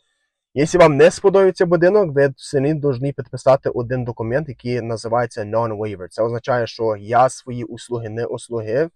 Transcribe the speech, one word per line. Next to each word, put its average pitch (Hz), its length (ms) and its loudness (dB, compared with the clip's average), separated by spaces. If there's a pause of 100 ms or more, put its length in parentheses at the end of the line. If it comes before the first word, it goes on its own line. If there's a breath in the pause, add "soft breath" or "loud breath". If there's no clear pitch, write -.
(580)
Якщо 160 200 0
вам 165 180 8
не 165 140 8
сподобається 190 560 4
будинок, 175 480 2
ви 139 220 2
самі 143 440 -2
повинні 135 320 -2
підписати 131 580 0
один 123 340 -4
документ, 117 440 -4
який 123 320 -6
називається 113 640 -4
non-waiver. 107 640 -4
Це - 140 -6
означає, 117 440 -2
що 110 300 -4
я 110 320 2
свої 123 360 -8
услуги 117 440 -10
не 113 180 -6
услугив 117 680 -4